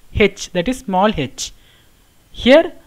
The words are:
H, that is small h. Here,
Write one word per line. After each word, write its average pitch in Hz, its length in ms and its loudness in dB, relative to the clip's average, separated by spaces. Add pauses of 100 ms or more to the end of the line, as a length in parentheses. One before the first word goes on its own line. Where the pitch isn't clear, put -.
(120)
H, - 380 -2
that 175 180 -6
is 254 100 -6
small 196 380 -2
h. - 360 -8 (800)
Here, 320 400 4 (140)